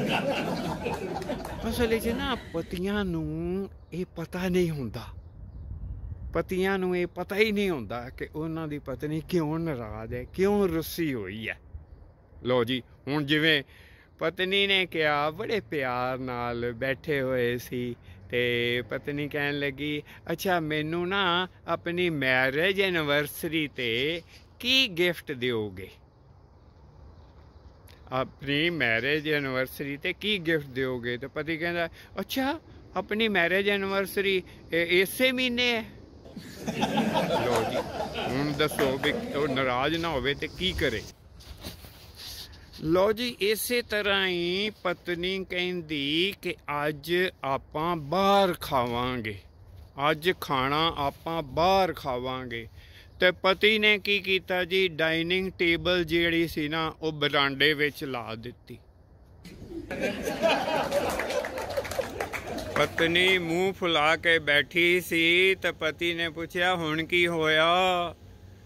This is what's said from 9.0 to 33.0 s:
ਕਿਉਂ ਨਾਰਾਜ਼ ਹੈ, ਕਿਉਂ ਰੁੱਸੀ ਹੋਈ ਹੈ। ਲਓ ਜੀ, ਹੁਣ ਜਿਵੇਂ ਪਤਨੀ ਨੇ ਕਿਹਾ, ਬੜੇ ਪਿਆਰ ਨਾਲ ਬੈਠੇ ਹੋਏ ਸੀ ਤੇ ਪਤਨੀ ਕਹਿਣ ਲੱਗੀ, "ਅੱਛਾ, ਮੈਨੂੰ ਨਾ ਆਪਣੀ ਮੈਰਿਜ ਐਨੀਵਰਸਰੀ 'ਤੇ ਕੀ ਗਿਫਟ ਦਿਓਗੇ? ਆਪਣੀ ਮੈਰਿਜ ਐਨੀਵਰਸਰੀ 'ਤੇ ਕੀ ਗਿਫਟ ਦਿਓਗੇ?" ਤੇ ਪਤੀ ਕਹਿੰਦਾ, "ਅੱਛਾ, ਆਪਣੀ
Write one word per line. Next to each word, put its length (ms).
ਕਿਉਂ 380
ਨਾਰਾਜ਼ 560
ਹੈ, 100
ਕਿਉਂ 440
ਰੁੱਸੀ 460
ਹੋਈ 340
ਹੈ। 120
ਲਓ 200
ਜੀ, 180
ਹੁਣ 160
ਜਿਵੇਂ 380
ਪਤਨੀ 480
ਨੇ 200
ਕਿਹਾ, 440
ਬੜੇ 300
ਪਿਆਰ 580
ਨਾਲ 540
ਬੈਠੇ 480
ਹੋਏ 380
ਸੀ 380
ਤੇ 600
ਪਤਨੀ 380
ਕਹਿਣ 300
ਲੱਗੀ, 440
"ਅੱਛਾ, 280
ਮੈਨੂੰ 480
ਨਾ 400
ਆਪਣੀ 440
ਮੈਰਿਜ 680
ਐਨੀਵਰਸਰੀ 880
'ਤੇ 540
ਕੀ 280
ਗਿਫਟ 440
ਦਿਓਗੇ? 560
ਆਪਣੀ 580
ਮੈਰਿਜ 580
ਐਨੀਵਰਸਰੀ 680
'ਤੇ 160
ਕੀ 260
ਗਿਫਟ 280
ਦਿਓਗੇ?" 500
ਤੇ 100
ਪਤੀ 300
ਕਹਿੰਦਾ, 320
"ਅੱਛਾ, 400
ਆਪਣੀ 320